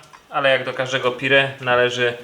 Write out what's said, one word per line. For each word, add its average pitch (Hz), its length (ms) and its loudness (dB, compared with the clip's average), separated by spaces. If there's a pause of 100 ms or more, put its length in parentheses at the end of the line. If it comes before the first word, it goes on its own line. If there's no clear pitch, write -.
(320)
ale 143 200 0
jak 127 140 2
do 127 100 -6
każdego 127 380 -2
pire 135 380 0 (100)
należy 123 520 2 (120)